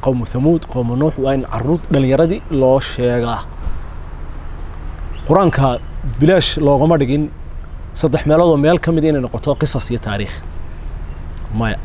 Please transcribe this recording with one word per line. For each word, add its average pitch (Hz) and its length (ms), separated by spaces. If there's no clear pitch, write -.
qowmu 127 240
Thamuud, 151 400
qowmu 120 320
Nuux, 151 200
waa 135 160
in 135 120
carruur 123 340
dhallinyaradii 143 500
loo 131 280
sheegaa. 120 600
Qur-aanka 160 400
bilaash 170 380
loogama 151 400
dhigin 143 260
saddex 151 320
meelood 160 240
oo 156 80
meel 160 220
ka 165 120
mid 160 120
inay 151 180
noqoto 123 340
qisas - 360
iyo 117 80
taariikh. 101 360
Maya. 110 320